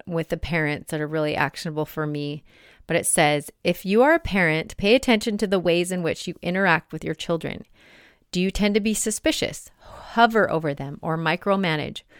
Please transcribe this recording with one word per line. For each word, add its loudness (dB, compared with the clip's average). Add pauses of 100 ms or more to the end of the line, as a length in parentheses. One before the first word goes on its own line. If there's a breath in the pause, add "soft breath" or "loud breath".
with -4
the -2
parents -2
that -4
are -2
really 0
actionable -2
for -6
me. -6 (420 soft breath)
But 0
it 0
says, 2 (120)
"If -2
you 4
are 6
a 0
parent, 0
pay 4
attention 2
to -2
the 2
ways 2
in -2
which -4
you -8
interact 2
with -10
your -4
children. -4 (680 soft breath)
Do 0
you 2
tend 0
to 2
be -2
suspicious, -4 (100)
hover 2
over -2
them, -10
or -2
micromanage? -2 (180 loud breath)